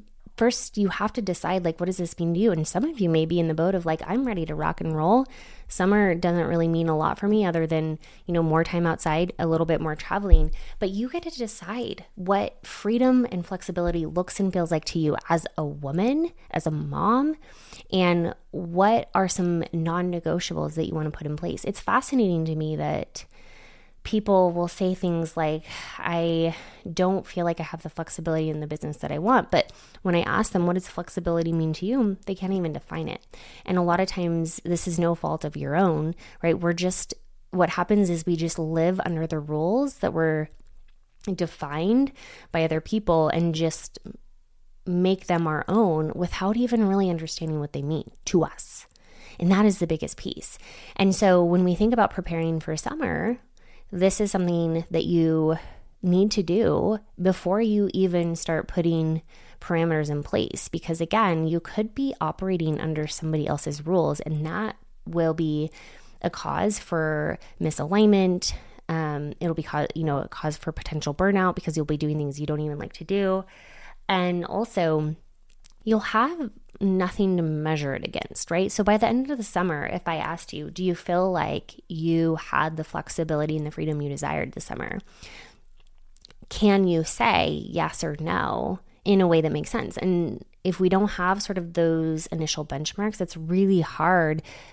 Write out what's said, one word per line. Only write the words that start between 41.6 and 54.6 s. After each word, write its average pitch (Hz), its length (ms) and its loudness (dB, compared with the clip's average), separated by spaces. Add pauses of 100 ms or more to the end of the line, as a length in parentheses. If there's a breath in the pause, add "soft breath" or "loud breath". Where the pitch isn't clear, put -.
by 165 140 2
other 156 160 0
people 165 480 2
and 165 260 0
just - 440 -4 (840)
make 185 420 2
them 170 200 2
our 156 220 -2
own 170 440 2
without 190 440 -2
even 233 320 2
really 196 200 2
understanding 160 520 -4
what 147 100 -6
they 139 100 -6
mean 147 300 -4 (140)
to 165 180 4
us. - 420 -8 (540 loud breath)
And 175 100 2
that 196 160 6
is 196 140 4
the 165 80 0
biggest 156 300 -4
piece. - 400 -8 (400 loud breath)
And 196 180 4
so 185 260 6
when 175 220 4
we 180 100 4
think 214 200 2
about 226 180 4
preparing 165 480 -2
for 156 160 -6
summer, 247 640 -2 (560 soft breath)
this 185 240 4
is 202 120 2
something 170 580 0